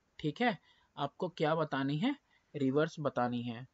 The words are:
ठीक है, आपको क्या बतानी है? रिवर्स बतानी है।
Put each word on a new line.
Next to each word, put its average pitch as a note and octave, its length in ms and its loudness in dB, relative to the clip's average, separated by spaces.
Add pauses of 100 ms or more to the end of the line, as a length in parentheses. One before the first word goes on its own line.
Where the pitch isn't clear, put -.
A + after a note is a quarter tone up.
(180)
ठीक D3+ 220 -2
है, A#3 160 2 (400)
आपको C#3+ 340 -4
क्या D#3+ 240 2
बतानी C#3+ 440 0
है? C4 160 2 (400)
रिवर्स C#3+ 460 2
बतानी B2 420 0
है। A#2+ 320 -6